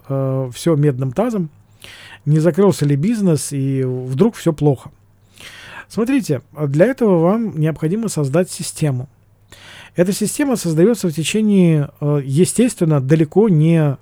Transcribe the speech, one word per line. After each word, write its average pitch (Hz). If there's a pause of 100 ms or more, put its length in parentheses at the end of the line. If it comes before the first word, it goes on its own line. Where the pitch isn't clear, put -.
э, 135
все 165
медным 135
тазом, 202 (720)
не 151
закрылся 170
ли 143
бизнес 175
и 135
вдруг 127
все 165
плохо? 147 (1000)
Смотрите, 220 (260)
для 151
этого 220
вам 180
необходимо 160
создать 156
систему. 135 (840)
Эта 185
система 247
создается 175
в 151
течение, 170 (100)
э, 147
естественно, 156
далеко 160
не, 156